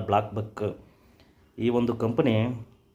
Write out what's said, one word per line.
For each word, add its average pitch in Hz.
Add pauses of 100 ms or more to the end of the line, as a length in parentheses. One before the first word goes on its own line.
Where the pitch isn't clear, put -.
ಬ್ಲಾಕ್ 104
ಬಕ್, 104 (800)
ಈ 113
ಒಂದು 120
ಕಂಪನಿ 113 (500)